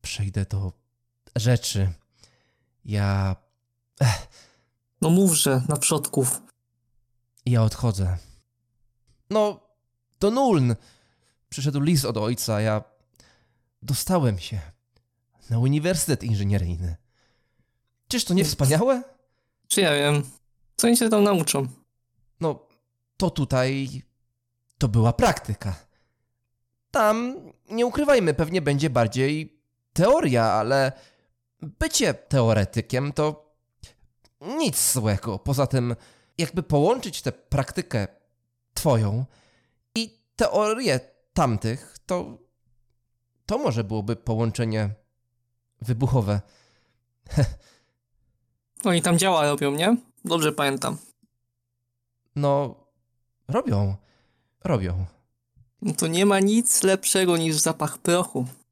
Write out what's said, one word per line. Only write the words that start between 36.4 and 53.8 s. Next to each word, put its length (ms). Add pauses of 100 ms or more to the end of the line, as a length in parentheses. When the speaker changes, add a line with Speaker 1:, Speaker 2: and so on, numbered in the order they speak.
Speaker 1:
połączyć 600
tę 100
praktykę 760 (640)
twoją 500 (720)
i 240 (180)
teorię 640 (320)
tamtych, 640 (100)
to, 320 (1080)
to 120
może 260
byłoby 320
połączenie 760 (880)
wybuchowe. 600 (960)
<laughs> 80 (1400)
Speaker 2:
Oni 180
tam 160
działa 280
robią, 240
nie? 260 (280)
Dobrze 280
pamiętam. 440 (1400)
Speaker 1:
No, 380 (760)
robią. 480 (680)